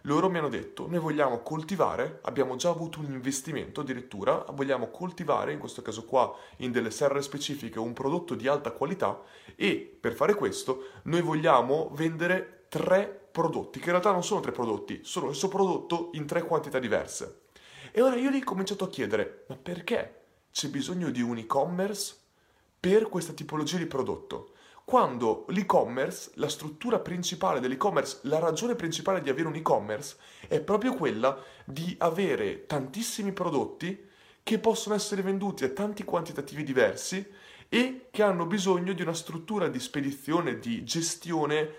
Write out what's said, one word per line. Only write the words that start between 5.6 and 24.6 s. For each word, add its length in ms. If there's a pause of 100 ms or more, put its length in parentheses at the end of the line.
questo 200
caso 240
qua, 300 (220)
in 160
delle 180
serre 320
specifiche, 560
un 140
prodotto 420
di 140
alta 240
qualità 500 (320)
e 460
per 120
fare 220
questo 540 (140)
noi 200
vogliamo 720
vendere 720
tre 640
prodotti", 480
che 60
in 80
realtà 180
non 140
sono 160
tre 100
prodotti, 540
sono 220
lo 60
stesso 160
prodotto 640
in 120
tre 160
quantità 380
diverse. 640 (500)
E 100
ora 140
io 120
lì 120
ho 40
cominciato 380
a 60
chiedere: 580
"Ma 80
perché 680 (280)
c'è 160
bisogno 440
di 120
un 160
e-commerce 760 (680)
per 280
questa 240
tipologia 440
di 100
prodotto?" 640 (360)